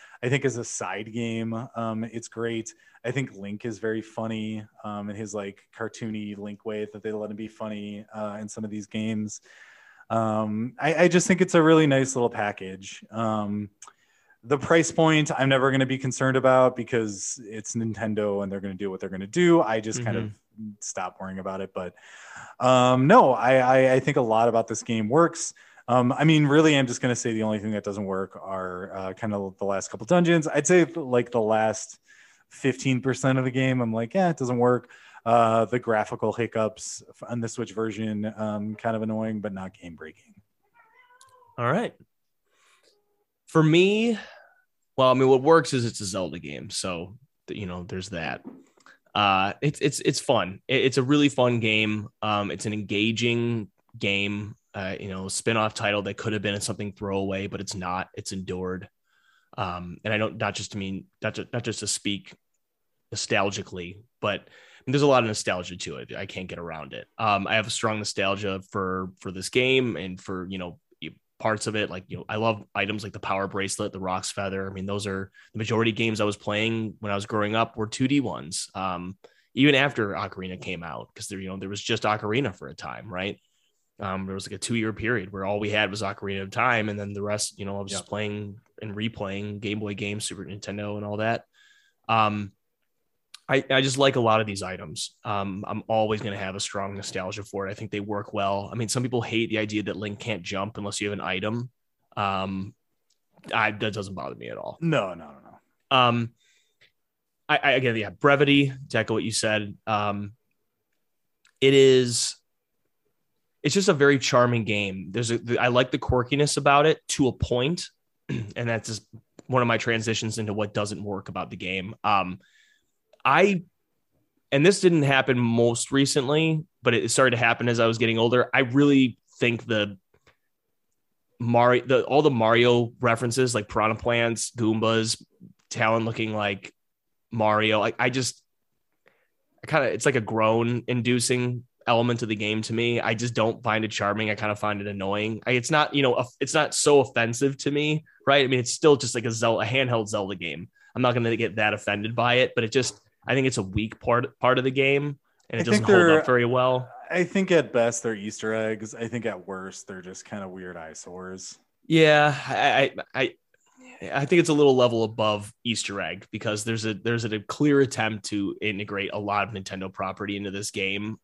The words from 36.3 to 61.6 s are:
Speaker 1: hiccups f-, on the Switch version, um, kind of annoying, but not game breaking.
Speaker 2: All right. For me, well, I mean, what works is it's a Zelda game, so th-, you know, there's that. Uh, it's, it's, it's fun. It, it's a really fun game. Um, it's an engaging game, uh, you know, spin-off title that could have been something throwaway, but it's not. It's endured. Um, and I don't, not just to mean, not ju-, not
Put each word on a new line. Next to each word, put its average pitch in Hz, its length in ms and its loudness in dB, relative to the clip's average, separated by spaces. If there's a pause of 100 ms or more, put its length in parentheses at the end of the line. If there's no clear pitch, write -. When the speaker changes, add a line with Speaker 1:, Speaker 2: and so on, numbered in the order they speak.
Speaker 1:
hiccups 110 800 -4
f-, - 200 -20
on 120 120 -6
the 113 80 -4
Switch 110 240 -8
version, 110 640 -4
um, 107 380 -6
kind 113 200 -4
of 107 60 -4
annoying, 110 400 -4
but 101 100 -6
not 95 260 -10
game 85 180 -16
breaking. 78 400 -20 (1200)
Speaker 2:
All 120 120 -2
right. 185 240 -2 (1500)
For 160 160 4
me, 202 540 4 (800)
well, 131 120 6
I 127 60 6
mean, 131 120 4
what 131 140 6
works 160 320 6
is 123 120 2
it's 113 160 -6
a 104 40 -8
Zelda 90 340 -6
game, 71 300 -12
so 92 480 -8 (300)
th-, - 120 -10
you 104 60 -8
know, 90 180 -8
there's 92 260 -10
that. 80 320 -8 (720)
Uh, 98 480 2
it's, 147 180 -2
it's, 139 220 0
it's - 180 0
fun. 101 480 0
It, 127 180 2
it's 131 120 0
a 135 60 2
really 143 260 4
fun 123 300 2
game. 107 500 0 (120)
Um, 104 300 -2
it's - 140 -8
an 107 80 -4
engaging 113 960 -2 (280)
game, 104 580 -4 (180)
uh, 95 260 -8
you 104 80 -10
know, 95 220 -8
spin-off 110 440 0
title 104 300 -2
that 101 140 -8
could 113 160 -4
have 107 80 -4
been 101 180 -4
something 104 320 -8
throwaway, 98 560 -4
but 98 140 -10
it's 98 140 -10
not. 90 380 -6
It's - 180 -12
endured. 92 580 -8 (680)
Um, 90 460 -8
and 110 100 -2
I 107 40 2
don't, 107 200 -2
not 104 160 -2
just - 200 -10
to 110 40 -8
mean, 98 280 -8 (160)
not 107 140 -4
ju-, 101 180 -8
not 120 100 -4